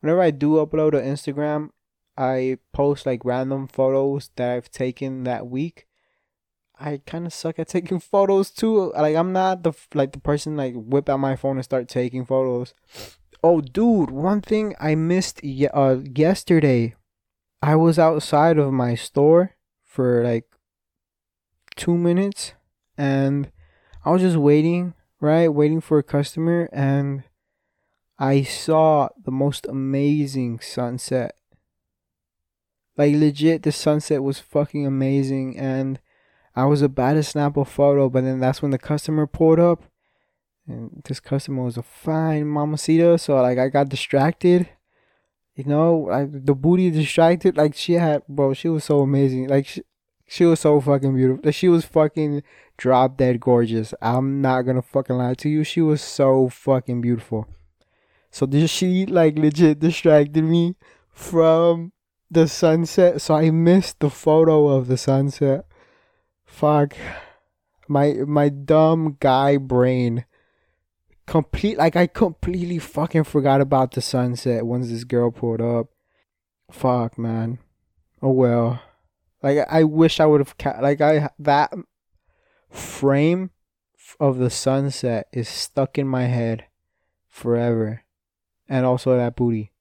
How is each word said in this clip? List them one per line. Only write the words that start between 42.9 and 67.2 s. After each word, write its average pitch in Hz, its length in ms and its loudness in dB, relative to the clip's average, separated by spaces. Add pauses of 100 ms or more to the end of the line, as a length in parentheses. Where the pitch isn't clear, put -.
so, 147 220 0
like, 123 160 2
I 131 100 0
got 139 220 0
distracted, 170 800 0 (840)
you 131 100 -10
know, 151 440 2
I, 123 140 0
the 139 320 -2
booty 175 340 2
distracted, 165 680 2
like, 151 180 2
she - 180 -2
had, 165 360 0
bro, 139 240 0
she 165 160 -6
was 156 160 -4
so 147 160 2
amazing, 135 480 0
like, 139 180 2
she, - 140 -14 (440)
she - 200 0
was 165 160 2
so 151 180 4
fucking 135 340 0
beautiful, 131 300 0
like, 147 120 0
she 185 120 0
was 170 160 4
fucking 151 600 -2 (340)
drop 131 400 2
dead 127 240 0
gorgeous. 113 600 0
I'm 135 400 -2
not 131 200 0
gonna 127 200 -2
fucking 131 360 -4
lie 123 160 -2
to 151 160 -6
you, 151 160 0
she - 160 -2
was 151 200 2
so 131 460 2
fucking 123 540 -4
beautiful. 113 480 -4 (840)
So - 140 -2
this, 147 260 2
she, 185 340 0
like, 165 320 2
legit 151 420 2
distracted 156 640 2
me 170 340 0 (340)
from 165 800 2 (400)
the 165 160 4
sunset, 165 760 2
so 156 140 0
I 160 160 4
missed 170 480 2
the 151 100 0
photo 156 580 4
of 135 200 2
the 127 100 0
sunset. 139 680 0 (800)
Fuck. 147 520 0 (920)